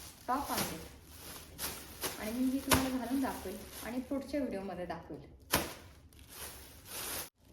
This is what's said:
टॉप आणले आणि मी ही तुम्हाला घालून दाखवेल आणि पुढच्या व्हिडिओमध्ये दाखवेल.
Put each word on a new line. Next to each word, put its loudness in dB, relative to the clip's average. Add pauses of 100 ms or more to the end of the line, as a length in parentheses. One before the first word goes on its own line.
(280)
टॉप 4
आणले 2 (1400)
आणि 0
मी 8
ही 6
तुम्हाला 6
घालून 2
दाखवेल 0 (260)
आणि 0
पुढच्या 2
व्हिडिओमध्ये 0
दाखवेल. -4 (2250)